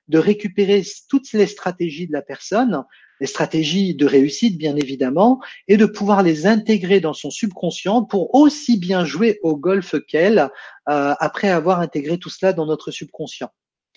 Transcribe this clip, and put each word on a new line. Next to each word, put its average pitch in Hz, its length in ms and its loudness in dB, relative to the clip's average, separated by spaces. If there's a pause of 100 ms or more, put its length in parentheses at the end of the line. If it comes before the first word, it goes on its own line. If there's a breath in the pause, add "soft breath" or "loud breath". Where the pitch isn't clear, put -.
de 156 100 2
récupérer 202 640 2 (260)
toutes 269 260 -2
les 202 120 4
stratégies 175 640 -8
de 151 40 -8
la 143 100 -6
personne, 185 600 -2 (380 soft breath)
les 135 80 -6
stratégies 160 640 -2
de 139 120 2
réussite, 147 520 2
bien 147 160 -4
évidemment, 143 640 2 (300 loud breath)
et 202 80 6
de 208 100 4
pouvoir 202 380 2
les 160 240 0
intégrer 202 500 2
dans 156 140 -2
son 143 180 -10
subconscient 196 720 -4
pour 202 320 -4
aussi 277 420 4
bien 180 280 0
jouer 208 400 0
au 156 120 0
golf 180 380 -2 (140)
qu'elle, 165 420 2 (380 loud breath)
euh, 143 320 0
après 160 280 -2
avoir 175 300 2
intégré 160 400 -4
tout 170 120 -14
cela 190 220 0
dans 160 140 -2
notre 156 240 -6
subconscient. - 600 -14 (460 soft breath)